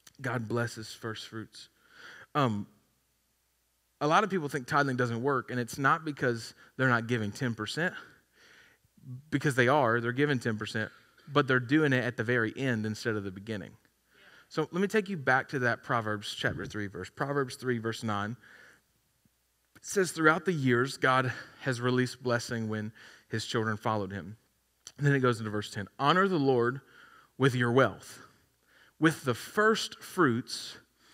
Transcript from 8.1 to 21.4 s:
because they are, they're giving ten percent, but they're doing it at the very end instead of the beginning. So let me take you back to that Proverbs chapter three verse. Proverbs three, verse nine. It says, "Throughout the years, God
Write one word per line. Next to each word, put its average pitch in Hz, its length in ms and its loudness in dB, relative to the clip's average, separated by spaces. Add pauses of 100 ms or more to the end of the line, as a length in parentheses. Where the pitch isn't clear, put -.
because 143 240 0
they 123 120 6
are, 123 320 4
they're 117 120 -2
giving 139 260 2
ten 117 200 -2
percent, 107 340 -6 (360)
but 143 200 2
they're 131 120 6
doing 139 340 4
it 127 100 4
at 120 120 -2
the 117 80 -4
very 113 320 0
end 120 300 0
instead 110 300 -4
of 104 80 -4
the 98 80 -6
beginning. 101 400 -10 (800)
So 156 220 -2
let 175 100 0
me 202 60 2
take 196 220 0
you 202 80 -4
back 131 320 2
to 147 100 -4
that 120 240 0
Proverbs 107 520 -2
chapter 92 300 -4
three 104 200 -6
verse. 92 240 -10
Proverbs 139 460 -4
three, 123 240 -2
verse 113 240 -6
nine. 107 340 -2 (1400)
It - 100 -20
says, 180 260 0
"Throughout 160 340 4
the 190 80 2
years, 131 440 2
God 127 360 2 (280)